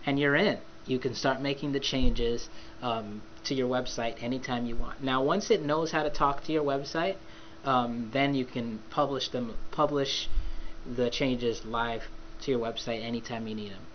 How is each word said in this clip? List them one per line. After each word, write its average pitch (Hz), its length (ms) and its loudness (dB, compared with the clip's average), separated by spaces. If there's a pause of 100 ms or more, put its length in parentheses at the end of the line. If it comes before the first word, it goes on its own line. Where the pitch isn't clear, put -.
and 139 120 2
you're 143 180 4
in. 190 220 4 (280)
You 127 120 0
can 123 160 -2
start 131 260 0
making 139 320 -2
the 139 80 2
changes, 120 680 4 (340)
um, 107 400 -4 (220)
to 143 100 -2
your 127 140 0
website 127 540 -2
anytime 123 440 -2
you 117 100 0
want. - 260 2
Now, 131 200 2
once 175 280 2
it 185 120 4
knows 156 300 0
how 156 100 0
to 151 80 0
talk 143 340 2
to 156 80 -2
your 151 120 2
website, 143 520 0 (480)
um, 120 480 2
then 139 220 4
you 127 100 2
can 117 360 -6 (100)
publish 139 400 0
them, 117 240 -4 (160)
publish 143 580 0 (580)
the 123 240 0
changes 120 540 0
live 113 380 -2 (400)
to - 80 -2
your 120 100 4
website 113 420 -4
anytime 117 440 -4
you 107 80 -6
need 104 180 -6
'em. 101 220 -12